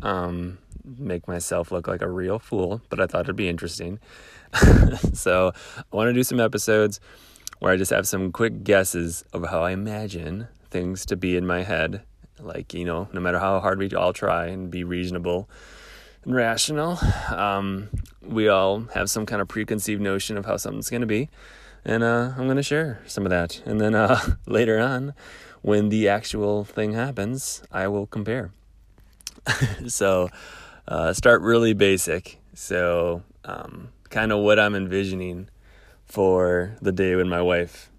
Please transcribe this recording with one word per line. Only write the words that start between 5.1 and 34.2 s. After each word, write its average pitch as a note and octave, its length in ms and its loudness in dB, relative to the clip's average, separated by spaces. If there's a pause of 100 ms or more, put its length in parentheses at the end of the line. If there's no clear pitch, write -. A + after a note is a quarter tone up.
So F#2 360 2 (260)
I - 200 -12
wanna A2+ 160 2
do B2 100 2
some B2+ 160 -2
episodes G#2+ 640 2 (580)
where - 140 2
I F#2 40 4
just F#2 140 -2
have G2 160 0
some F#2+ 240 -2
quick A2+ 320 -2
guesses F2 680 2
of E2+ 160 -6
how E2+ 160 0
I F#2 80 0
imagine G2+ 760 -8 (240)
things F#2 360 -4
to - 100 -2
be F2+ 200 0
in F2+ 80 0
my F2+ 200 -2
head. E2 380 -4 (360)
Like, - 340 -12
you F2 120 -8
know, E2+ 280 -4
no F#2+ 80 -6
matter F2 200 0
how F#2+ 180 2
hard F#2+ 220 0
we F#2+ 100 -2
all F2+ 220 0
try E2+ 340 -2
and F#2 240 -10
be F2 140 -6
reasonable F2+ 680 -4 (720)
and B2+ 120 -2
rational, D3 640 0 (340)
um, G2 540 -2 (340)
we A2 240 0
all G2 360 4 (120)
have G2 160 -2
some G#2+ 160 -2
kind G#2 160 -2
of F#2 60 -4
preconceived G#2+ 520 -2
notion G2 360 -2
of G2 100 -6
how G2+ 100 0
something's G#2+ 320 -8
gonna A#2+ 160 -2
be. A2 260 -2 (540)
And, A2+ 200 0
uh, A#2+ 320 2
I'm B2+ 100 -4
gonna C3+ 160 2
share D3 440 -4
some G2+ 200 -4
of F#2 40 0
that. F2 360 0
And G#2+ 140 0
then, G#2+ 160 4
uh, A2 240 4 (140)
<laughs> - 120 -10
later A2 320 2
on, C3 340 -2 (500)
when G#2 260 2
the G#2+ 200 2
actual G#2 560 0
thing G#2+ 280 -4
happens, A#2+ 680 -4 (120)
I F#2+ 160 -2
will G2+ 180 -2
compare. A2 460 -6 (920)
<laughs> A#2+ 420 -2
So, F#2+ 400 2 (580)
uh, E2 260 0
start A#2 300 6
really A2+ 300 4
basic. G2 640 2 (160)
So, F2 680 -2 (200)
um, - 440 -14 (220)
kinda A2 280 0